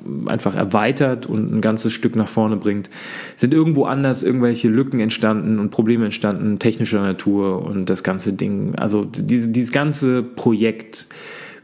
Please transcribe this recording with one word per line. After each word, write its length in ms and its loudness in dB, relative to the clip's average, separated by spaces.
einfach 280 0
erweitert 720 2
und 240 -2
ein 100 0
ganzes 320 0
Stück 240 -2
nach 120 2
vorne 280 0
bringt, 340 -2
sind 180 2
irgendwo 300 4
anders 380 0
irgendwelche 460 2
Lücken 320 2
entstanden 580 0
und 120 0
Probleme 340 2
entstanden, 540 -2
technischer 440 0
Natur 640 0
und 240 -4
das 160 -2
ganze 300 -2
Ding, 420 -2
also 280 0
diese, 440 0
dieses 240 0
ganze 500 0
Projekt 840 -2